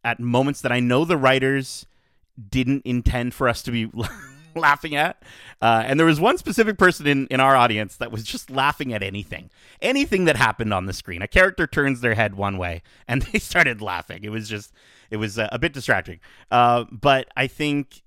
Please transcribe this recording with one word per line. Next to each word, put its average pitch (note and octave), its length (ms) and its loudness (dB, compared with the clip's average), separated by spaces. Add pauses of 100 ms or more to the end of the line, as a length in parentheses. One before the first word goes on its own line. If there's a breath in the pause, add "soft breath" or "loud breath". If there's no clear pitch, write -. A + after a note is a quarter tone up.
at A#2 160 -2
moments B2 420 0
that B2+ 100 -2
I B2 80 2
know B2 240 2
the E3+ 120 0
writers C3+ 720 0 (640)
didn't C3 340 0
intend B2 500 -2
for C3+ 140 0
us A2+ 140 -2
to - 80 -8
be A2+ 200 -2 (320)
<laughs> - 320 -20
laughing D3+ 420 2
at. D#3 260 -2 (380 loud breath)
Uh, A2+ 260 4
and C#3 120 0
there D#3+ 80 6
was D3+ 140 4
one A#3+ 180 4
specific G#3+ 400 0
person F3+ 280 4
in, C#3 220 0
in C3 120 0
our C3+ 160 6
audience G#2+ 400 2
that A#2+ 140 -8
was A2 140 -8
just - 260 -10
laughing C3+ 420 -2
at G#2 100 -4
anything, G2 480 -10 (300 soft breath)
anything C4 440 0
that D3+ 120 4
happened A2 380 0
on F#2 120 -2
the F#2+ 60 -8
screen. F2 300 -10
A G#2+ 60 -8
character F#3 380 0
turns C#3 340 -2
their A#2+ 140 0
head G#2 200 0
one G2 240 -4
way F2 240 -8 (260 soft breath)
and C3 140 -2
<laughs> - 100 -8
they G#3+ 60 -2
started C#3 420 0
laughing. F#2 440 -10
It G#2+ 60 -10
was A2 180 -8
just, G#2+ 240 -10 (380 soft breath)
it A2 60 -8
was, G#2+ 220 -4
uh, G#2+ 140 -2
a B2+ 60 -8
bit D#3 140 -2
distracting. G#2 480 -4 (300 soft breath)
Uh, A#2+ 400 4
but C3 460 0
I C3 100 -2
think C#3+ 600 -6